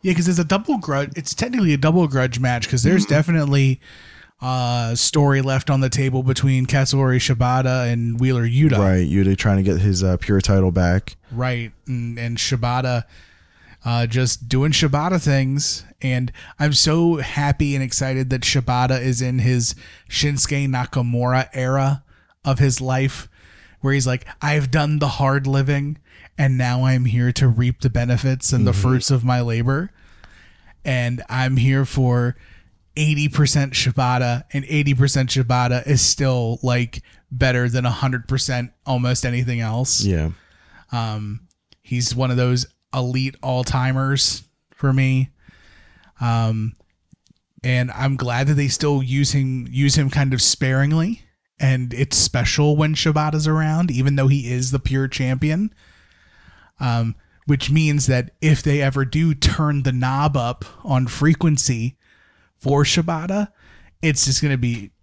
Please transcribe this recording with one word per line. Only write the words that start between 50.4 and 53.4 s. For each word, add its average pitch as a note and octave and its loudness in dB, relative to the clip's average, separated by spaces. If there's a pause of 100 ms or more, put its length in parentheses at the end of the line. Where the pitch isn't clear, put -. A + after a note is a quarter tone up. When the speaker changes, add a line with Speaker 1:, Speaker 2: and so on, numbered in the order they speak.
Speaker 1:
sparingly. D3 0 (380)
And B2+ 0
it's C3 -2
special D3 2
when D#3 2
Shibata's D3+ 0